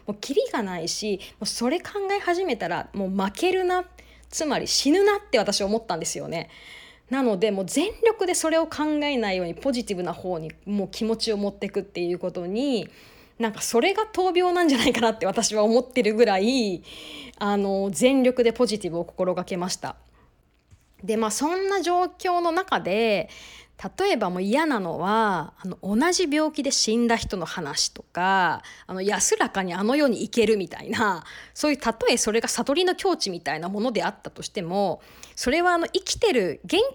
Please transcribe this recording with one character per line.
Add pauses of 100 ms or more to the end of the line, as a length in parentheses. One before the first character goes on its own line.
も
う
キ
リ (100)
が
な
い
し、 (220)
も
う
そ
れ
考 (220)
え
始
め
た
ら、
も
う
負
け
る
な、 (460)
つ
ま
り
死
ぬ
な
っ
て
私
思
っ
た
ん
で
す
よ
ね。 (600)
な
の
で、
も
う
全 (160)
力
で
そ
れ
を
考 (180)
え
な
い
よ
う
に、
ポ
ジ
テ
ィ
ブ
な
方
に (120)
も
う
気
持
ち
を
持
っ
て
く
っ
て
い
う
こ
と
に、 (520)
な
ん
か
そ
れ
が
闘
病
な
ん
じ
ゃ
な
い
か
な
っ
て
私
は
思
っ
て
る
ぐ
ら
い、 (560)
あ
の、
全
力
で
ポ
ジ
テ
ィ
ブ
を
心
が
け
ま
し
た。 (1080)
で、
ま
あ、
そ
ん
な
状
況
の
中
で、 (680)
例
え
ば
も
う
嫌
な
の
は、
あ
の、
同
じ
病
気
で
死
ん
だ
人
の
話
と
か、 (240)
あ
の、
安
ら
か
に
あ
の
世
に
行
け
る
み
た
い
な、 (300)
そ
う
い
う、
た
と
え
そ
れ
が
悟
り
の
境
地
み
た
い
な
も
の
で
あ
っ
た
と
し
て
も、 (360)
そ
れ
は、
あ
の、
生
き
て
る
元 (140)